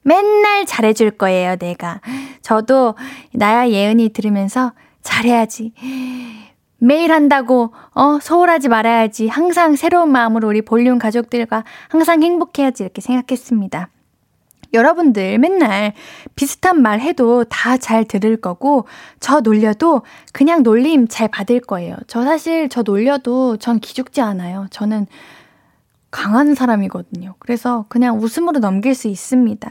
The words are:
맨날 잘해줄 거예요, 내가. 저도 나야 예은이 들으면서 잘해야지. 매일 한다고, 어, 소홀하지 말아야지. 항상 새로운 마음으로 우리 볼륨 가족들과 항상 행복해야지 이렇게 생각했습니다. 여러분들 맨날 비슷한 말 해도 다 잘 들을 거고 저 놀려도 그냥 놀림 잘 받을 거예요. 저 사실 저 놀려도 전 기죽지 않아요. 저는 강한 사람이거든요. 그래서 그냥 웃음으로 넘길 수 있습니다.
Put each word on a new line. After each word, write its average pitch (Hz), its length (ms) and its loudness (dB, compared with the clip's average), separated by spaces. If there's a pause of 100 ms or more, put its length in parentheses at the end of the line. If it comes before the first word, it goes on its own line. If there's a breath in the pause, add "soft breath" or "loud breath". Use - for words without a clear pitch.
맨날 403 640 2
잘해줄 220 460 0
거예요, 185 440 -2
내가. 175 440 -10 (420 loud breath)
저도 226 520 2 (380 loud breath)
나야 233 380 2
예은이 214 400 2
들으면서 214 600 -2 (300 soft breath)
잘해야지. 226 680 -2 (1080 loud breath)
매일 311 320 4
한다고, 262 600 2 (220 loud breath)
어, 294 260 2
소홀하지 330 480 2
말아야지. 226 600 0
항상 330 460 2
새로운 330 380 2
마음으로 226 340 2
우리 214 160 0
볼륨 240 360 2
가족들과 226 680 -4 (240 loud breath)
항상 320 340 2
행복해야지 311 600 0
이렇게 185 180 -10
생각했습니다. 233 880 -4 (840)
여러분들 233 640 2
맨날 233 560 2 (400 loud breath)
비슷한 320 480 0
말 214 180 2
해도 247 440 2
다 233 340 -2
잘 226 260 0
들을 220 360 0
거고 247 460 -2 (340 loud breath)
저 294 200 2
놀려도 220 600 2 (300 loud breath)
그냥 320 320 2
놀림 247 420 4
잘 226 220 -4
받을 240 320 -2
거예요. 175 360 -10 (120)
저 233 160 -4
사실 320 440 -2
저 247 140 -4
놀려도 240 760 0
전 233 200 -2
기죽지 262 420 -8
않아요. 190 500 -6
저는 208 360 -4 (1040 soft breath)
강한 277 440 0
사람이거든요. 190 840 -4
그래서 240 500 -6
그냥 240 300 0
웃음으로 294 420 -2
넘길 208 340 0
수 254 140 -8
있습니다. 220 640 -2